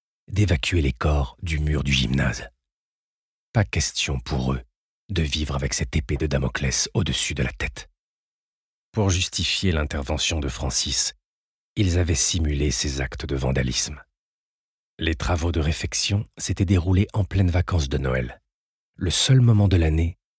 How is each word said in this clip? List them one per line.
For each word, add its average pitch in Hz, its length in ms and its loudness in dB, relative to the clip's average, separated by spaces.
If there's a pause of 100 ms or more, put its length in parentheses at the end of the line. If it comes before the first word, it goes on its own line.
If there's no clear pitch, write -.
(280)
d'évacuer 90 520 2
les 69 120 2
corps 73 500 0
du 80 160 -2
mur 73 260 0
du 69 80 0
gymnase. 65 560 0 (1040)
Pas - 120 4
question - 540 -2
pour 65 340 -2
eux 64 100 -4 (480)
de 87 120 0
vivre 73 320 -2
avec 69 200 -2
cette - 220 -4
épée 73 200 -2
de 78 100 -2
Damoclès 67 680 -2
au-dessus - 400 -2
de 69 80 -2
la 62 100 -4
tête. - 380 -8 (1000)
Pour 98 180 2
justifier 90 640 0
l'intervention 76 680 -2
de 67 80 -2
Francis, - 680 -2 (600)
ils 87 220 2
avaient 82 160 2
simulé 73 560 0
ces 67 300 -4
actes - 260 -8
de 69 100 -4
vandalisme. 65 680 -2 (960)
Les 80 180 0
travaux 85 360 0
de 80 80 0
réfection 82 640 -2 (120)
s'étaient - 280 -2
déroulés 92 480 2
en 104 120 0
pleines 95 260 2
vacances 85 380 0
de 71 100 -2
Noël, 64 420 -4 (540)
le 90 160 -2
seul 131 300 4
moment 110 260 6
de 92 100 4
l'année 80 400 2 (220)